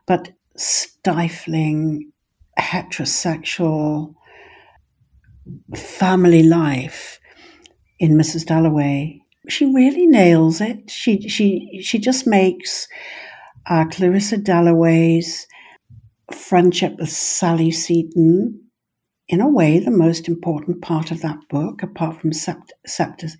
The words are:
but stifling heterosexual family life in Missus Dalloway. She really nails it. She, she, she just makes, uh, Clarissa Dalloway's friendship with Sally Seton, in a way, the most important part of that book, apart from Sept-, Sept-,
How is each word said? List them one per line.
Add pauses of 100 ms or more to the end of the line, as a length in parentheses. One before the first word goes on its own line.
but (240)
stifling (460)
heterosexual (1600)
family
life (800)
in
Missus
Dalloway. (280)
She
really
nails
it.
She,
she,
she
just
makes, (840)
uh,
Clarissa
Dalloway's (840)
friendship
with
Sally
Seton, (680)
in
a
way,
the
most
important
part
of
that (120)
book,
apart
from
Sept-, (160)
Sept-,